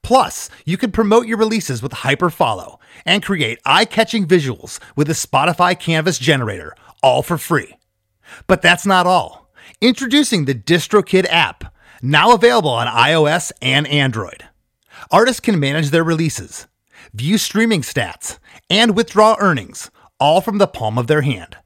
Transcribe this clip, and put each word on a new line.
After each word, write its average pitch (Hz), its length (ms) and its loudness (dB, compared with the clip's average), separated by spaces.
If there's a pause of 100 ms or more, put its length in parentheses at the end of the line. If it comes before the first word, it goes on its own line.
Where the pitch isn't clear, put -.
Plus, - 480 0 (160)
you 170 120 -4
can 208 140 -4
promote 226 340 2
your 220 120 -4
releases 214 440 -2
with 123 100 -8
Hyperfollow 139 840 -2 (280)
and 190 160 0
create 127 420 -4
eye-catching 214 640 0
visuals 147 520 0 (180)
with 147 100 0
the - 80 -2
Spotify 175 640 0
Canvas 165 400 -2
generator, 110 560 -2 (280)
all 131 200 2
for 165 160 -4
free. - 380 -4 (720)
But 185 140 0
that's 175 260 2
not 185 200 2
all. 175 440 -2 (300)
Introducing 247 640 0
the 131 100 -2
DistroKid 180 760 0
app, 160 440 -4 (280)
now 151 300 4
available 220 380 4
on 120 180 -2
I 120 260 2
O 160 100 4
S 160 280 -2 (100)
and 135 240 0
Android. 131 580 -4 (680)
Artists 233 300 2
can 202 180 0
manage 143 320 0
their 165 140 2
releases, 160 640 -4 (480)
view 147 240 -2
streaming 220 420 0
stats, - 580 -8 (300)
and 214 260 2
withdraw 214 460 4
earnings, 165 500 -2 (300)
all 160 220 2
from 208 160 -4
the 196 80 4
palm 110 320 -4
of 120 80 -4
their 151 160 0
hand. 123 440 -6